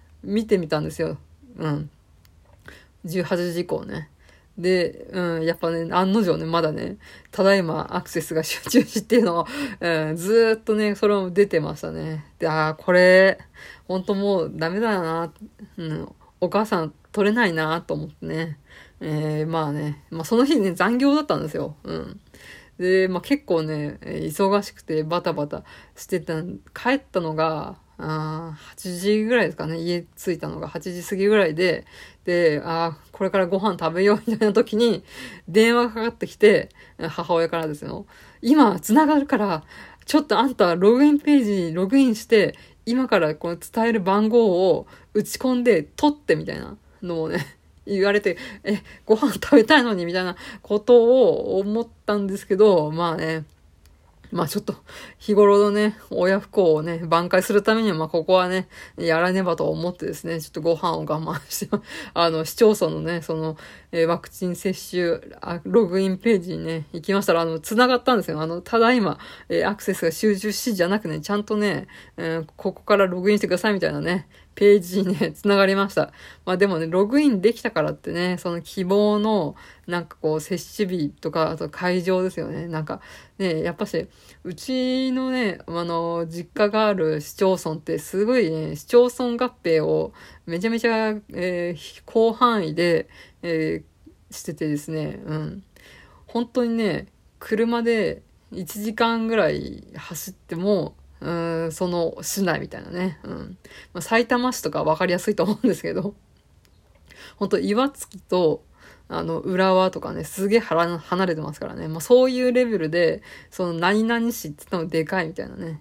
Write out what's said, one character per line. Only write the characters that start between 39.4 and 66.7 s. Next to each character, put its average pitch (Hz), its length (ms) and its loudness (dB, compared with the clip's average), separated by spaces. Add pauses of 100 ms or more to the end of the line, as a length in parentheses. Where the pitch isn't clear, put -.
ち - 100 0
ょ 302 40 6
っ 294 60 0
と 202 140 2
あ 254 60 4
ん 254 100 -2
た 175 200 4
ロ 196 180 6
グ 262 100 4
イ 302 80 6
ン 294 80 2
ペ 294 180 4
ー 247 60 2
ジ 208 80 0 (160)
に 160 60 -6
ロ 185 140 -2
グ 269 100 2
イ 269 60 6
ン 233 120 2
し - 100 -12
て、 202 300 4 (300)
今 247 220 0
か 208 120 4
ら 156 160 0
こ 170 140 -8
の 170 80 -6
伝 226 280 -4
え 233 80 2
る 226 80 2
番 202 260 2
号 196 440 4
を - 160 -2 (260)
打 208 100 0
ち - 140 -10
込 254 180 0
ん 247 80 -2
で 190 200 4
取 - 300 0
っ 294 40 -20
て」 - 180 0
み 156 100 -4
た - 80 -8
い - 60 -10
な - 160 -14 (280)
の 165 200 -4
を 160 60 -4
ね、 170 160 -4 (220)
<laughs> - 180 -20
言 196 180 -2
わ 202 80 4
れ 202 100 2
て、 180 160 -2 (260)
「え、 208 180 -2 (240)
ご 220 100 4
飯 220 180 2
食 - 220 2
べ 220 100 10
た 311 120 8
い 247 60 4
の 233 100 0
に」 175 140 -4
み 175 60 -6
た 185 80 0
い - 20 -2
な 180 120 -4 (260)
こ 208 180 -2
と 240 240 8
を 202 560 4
思 208 220 0
っ 226 60 -6 (180)
た 208 120 0
ん 202 80 -2
で 190 100 -4
す - 120 -10
け 190 80 0
ど、 180 360 6
ま 165 200 -2
あ 156 60 -4
ね、 160 280 -4 (880)
ま 170 120 0
あ - 20 -4
ち 202 100 -4
ょ 208 40 -6
っ - 20 -8
と - 120 -6 (440)
日 208 160 0
頃 202 240 8
の 208 100 6
ね、 208 260 0 (140)
親 190 300 2
不 - 100 -12
孝 175 240 4
を 151 80 0
ね、 165 220 -6
挽 170 260 0
回 185 140 4
す 190 100 -2
る 202 80 4
た 220 140 2
め 226 80 0
に 208 80 0
は、 165 40 0
ま 156 100 -2
あ - 20 -6
こ 160 180 -2
こ 185 80 2
は 185 160 4
ね、 185 180 -2 (300)
や 165 220 2
ら 180 120 2
ね 190 120 0
ば 170 120 0
と 156 140 -2
思 160 200 -2
っ 180 60 -8
て 160 120 -8
で 165 80 -6
す - 100 -14
ね、 165 160 -6
ち 151 60 -14
ょ - 20 -20
っ - 20 -20
と 156 100 -10
ご 165 140 2
飯 160 220 -2
を 160 40 -6
我 151 40 -8
慢 156 340 -6 (100)
し - 180 -8
て、 208 100 -2 (160)
<laughs> - 220 -14
あ 170 160 4
の、 160 120 -2
市 - 120 -10
町 220 160 6
村 185 180 0
の 156 120 -6
ね、 165 200 -4
そ 160 140 -6
の、 160 220 -4 (340)
え 165 140 2
ー、 - 20 2
ワ 175 100 2
ク - 140 -12
チ - 160 -6
ン 175 80 -4
接 185 180 -4
種、 175 460 -2 (200)
あ、 170 260 -8
ロ 196 200 4
グ 180 140 0
イ 190 80 2
ン 185 100 -2
ペ 226 180 2
ー 185 40 4
ジ 170 180 -8
に 165 80 -8
ね、 160 280 -6